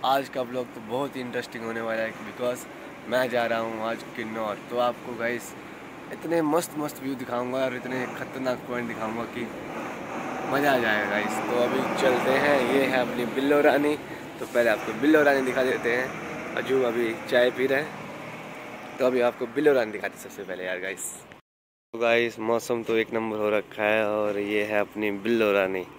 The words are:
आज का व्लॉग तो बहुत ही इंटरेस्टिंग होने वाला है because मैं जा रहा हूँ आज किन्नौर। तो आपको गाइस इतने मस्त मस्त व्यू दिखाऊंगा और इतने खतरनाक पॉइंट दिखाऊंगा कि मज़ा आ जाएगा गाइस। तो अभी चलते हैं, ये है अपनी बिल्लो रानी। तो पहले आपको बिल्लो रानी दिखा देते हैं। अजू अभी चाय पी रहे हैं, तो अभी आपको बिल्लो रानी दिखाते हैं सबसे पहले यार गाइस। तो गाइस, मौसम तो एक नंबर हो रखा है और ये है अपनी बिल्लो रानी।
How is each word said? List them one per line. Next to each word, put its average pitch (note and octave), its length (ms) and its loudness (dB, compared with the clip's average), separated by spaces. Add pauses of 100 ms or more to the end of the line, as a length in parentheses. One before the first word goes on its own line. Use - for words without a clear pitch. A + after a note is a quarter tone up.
आज C3 240 2
का C3+ 120 -4
व्लॉग B2 340 -4
तो A#2+ 140 -10
बहुत C3 260 -2
ही C3 60 -6
इंटरेस्टिंग B2 440 -6
होने A2+ 160 -4
वाला A2+ 200 -2
है A2+ 100 -2 (140)
because B2 400 -4 (460)
मैं B2+ 180 2
जा A#2+ 160 2
रहा A2+ 140 0
हूँ A2+ 300 -4
आज A2+ 140 -6 (120)
किन्नौर। A2 420 -4 (120)
तो A#2+ 180 -2
आपको A#2+ 320 -4
गाइस A#2 320 -4 (640)
इतने E3 360 0
मस्त E3 280 0
मस्त D3 260 -4
व्यू C3+ 120 -2
दिखाऊंगा B2 500 -2
और B2+ 100 -2
इतने B2+ 300 -4 (140)
खतरनाक B2+ 480 -4
पॉइंट A#2+ 200 -4
दिखाऊंगा A2 360 -4 (140)
कि A#2+ 100 -4 (1040)
मज़ा C#3+ 200 4
आ C3 40 4
जाएगा G#2+ 340 2
गाइस। G#2+ 380 0
तो A#2+ 140 2
अभी B2 180 0 (200)
चलते C3 440 4
हैं, D3 140 6 (160)
ये C#3 80 6
है C3 180 2
अपनी A#2 240 -2 (100)
बिल्लो C#3+ 260 4 (100)
रानी। D3 260 4 (420)
तो B2+ 60 -8
पहले A#2+ 240 4
आपको A2 320 0
बिल्लो D3+ 220 8
रानी C#3 180 6 (100)
दिखा B2+ 120 2
देते A#2 340 2
हैं। - 580 -6
अजू B2+ 360 2
अभी A2+ 220 0 (160)
चाय B2 280 6
पी C3 100 2
रहे C3+ 120 4
हैं, - 1200 -10
तो C3 60 4
अभी B2+ 240 4
आपको A#2+ 160 -4 (100)
बिल्लो D3 180 6
रानी A#2 180 2
दिखाते G2 260 -6
हैं - 120 -14
सबसे G2+ 140 -12
पहले F#2 220 -8
यार F#2 140 -4
गाइस। F#2 340 -6 (800)
तो A2+ 60 -10
गाइस, A#2 400 4
मौसम A#2 440 0
तो A2+ 140 0
एक A2+ 160 0
नंबर A2+ 240 -2
हो G#2+ 120 2
रखा G#2 340 0
है G#2+ 260 4
और G#2 300 0
ये G#2 260 0
है G#2+ 140 2
अपनी G#2 300 -2 (160)
बिल्लो A2+ 280 4
रानी। F#2+ 300 2 (160)